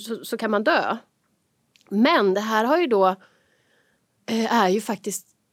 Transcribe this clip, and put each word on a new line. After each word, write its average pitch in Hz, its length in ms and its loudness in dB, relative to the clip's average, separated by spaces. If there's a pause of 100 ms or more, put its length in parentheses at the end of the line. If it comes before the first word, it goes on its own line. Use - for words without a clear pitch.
så, 226 180 -10
så 233 120 -8
kan 220 140 -4
man 214 140 0
dö. 226 320 0 (920)
Men 214 460 2
det 202 60 0
här 220 240 0
har 294 140 2
ju 349 80 0
då, 202 200 4 (1200)
eh, 220 280 -2
är 208 140 2
ju 202 120 0
faktiskt 202 460 -8 (260)